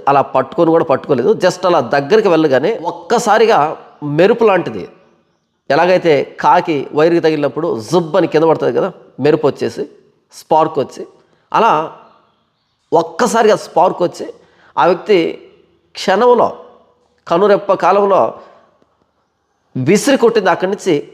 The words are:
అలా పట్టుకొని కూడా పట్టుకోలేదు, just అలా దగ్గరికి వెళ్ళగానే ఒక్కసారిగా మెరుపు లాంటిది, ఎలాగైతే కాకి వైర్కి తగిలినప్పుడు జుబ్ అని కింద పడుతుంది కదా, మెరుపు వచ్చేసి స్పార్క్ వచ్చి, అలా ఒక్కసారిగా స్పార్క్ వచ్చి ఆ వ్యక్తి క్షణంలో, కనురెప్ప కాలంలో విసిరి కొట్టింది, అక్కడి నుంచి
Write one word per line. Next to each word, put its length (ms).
అలా 120
పట్టుకొని 500
కూడా 140
పట్టుకోలేదు, 480
just 340
అలా 140
దగ్గరికి 480
వెళ్ళగానే 540
ఒక్కసారిగా 920
మెరుపు 420
లాంటిది, 440
ఎలాగైతే 720
కాకి 540
వైర్కి 260
తగిలినప్పుడు 600
జుబ్ 360
అని 100
కింద 180
పడుతుంది 340
కదా, 140
మెరుపు 260
వచ్చేసి 400
స్పార్క్ 460
వచ్చి, 280
అలా 440
ఒక్కసారిగా 640
స్పార్క్ 460
వచ్చి 240
ఆ 80
వ్యక్తి 640
క్షణంలో, 640
కనురెప్ప 440
కాలంలో 640
విసిరి 400
కొట్టింది, 340
అక్కడి 200
నుంచి 440